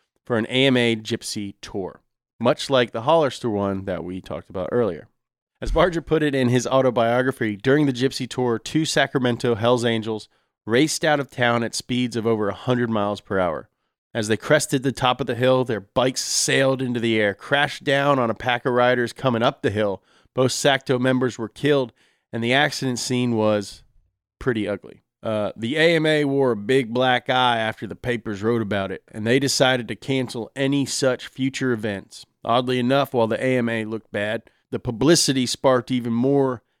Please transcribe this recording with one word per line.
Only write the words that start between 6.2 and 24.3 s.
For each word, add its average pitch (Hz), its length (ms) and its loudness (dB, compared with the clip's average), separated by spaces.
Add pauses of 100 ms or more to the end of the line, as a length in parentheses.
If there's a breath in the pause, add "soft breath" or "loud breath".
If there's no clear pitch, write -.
it 147 120 0
in 127 120 2
his 120 200 2
autobiography, 120 880 2
during 139 300 2
the 139 40 0
Gypsy 127 380 -2
tour, 120 300 -2
two - 260 -2
Sacramento 127 720 0
Hell's 117 280 2
Angels 110 460 -2 (360)
raced 131 380 2
out 151 160 2
of 131 100 -6
town 120 340 2
at 107 120 -6
speeds 123 400 -4
of 110 100 -2
over 107 220 2
a 98 60 -2
hundred 120 360 0
miles 104 300 -2
per 98 200 -2
hour. 80 300 -2 (440)
As 110 160 -4
they 110 80 2
crested 147 460 0
the 135 100 0
top 123 260 0
of 131 80 -4
the 123 80 -4
hill, 127 300 2
their 113 160 -4
bikes 127 420 -2
sailed 135 580 0
into 123 200 -2
the 113 180 2
air, 104 140 2
crashed - 500 -2
down 139 340 2
on 120 120 2
a 117 60 -2
pack 120 300 -2
of 127 80 2
riders 123 380 2
coming 117 320 0
up 135 180 0
the 123 80 0
hill. 101 320 -2 (320 soft breath)
Both 127 180 2
Sacto 135 480 0
members 127 380 0
were 110 120 -8
killed, 143 420 0 (400)
and 117 120 -6
the 117 100 0
accident 135 460 0
scene 123 360 0
was 107 480 0 (560)